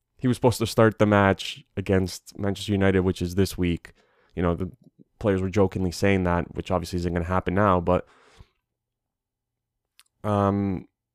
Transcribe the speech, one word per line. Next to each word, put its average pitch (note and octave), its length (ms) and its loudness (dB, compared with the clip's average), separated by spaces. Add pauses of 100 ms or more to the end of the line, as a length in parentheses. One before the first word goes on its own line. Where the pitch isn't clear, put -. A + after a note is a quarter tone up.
(180)
he C3 100 -4
was A#2+ 80 2
supposed B2 220 2
to A2 100 -2
start A2 320 2
the G#2+ 60 4
match G2+ 580 2 (140)
against F#2+ 600 -4
Manchester G2 360 -6
United, G2 260 2
which F#2 220 -2
is F2 140 -4
this F#2+ 220 0
week. F2 360 -4 (420)
You E2+ 80 -2
know, F2 120 0
the E2+ 140 -8 (500)
players F#2+ 220 2
were F#2+ 80 -2
jokingly F#2 420 0
saying G2 340 0
that, F2 280 -2
which - 160 -8
obviously F2+ 280 -4
isn't F2 160 -2
gonna F2 120 -2
happen F2+ 280 -2
now, F#2+ 260 2
but, F2 260 0 (2250)
um, G2+ 640 0 (260)